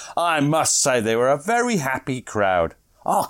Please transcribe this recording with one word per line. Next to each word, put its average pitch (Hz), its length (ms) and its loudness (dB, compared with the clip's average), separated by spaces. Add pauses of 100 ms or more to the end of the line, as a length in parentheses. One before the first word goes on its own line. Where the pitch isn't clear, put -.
(160)
I 165 260 0
must 147 380 0
say 131 200 2
they 113 160 0
were 123 160 2
a 143 100 0
very 233 360 0
happy 131 440 -4
crowd. 92 540 0 (280)
I 104 260 0